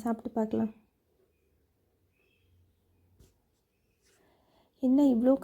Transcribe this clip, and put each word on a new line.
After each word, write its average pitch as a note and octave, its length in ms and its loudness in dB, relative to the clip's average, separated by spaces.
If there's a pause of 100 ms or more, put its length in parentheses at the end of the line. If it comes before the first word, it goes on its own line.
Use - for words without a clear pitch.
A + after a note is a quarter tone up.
சாப்பிட்டு A#3 340 -6
பார்க்கலாம். A3 340 -4 (4000)
என்ன C#4 260 4
இவ்வளோ B3+ 300 2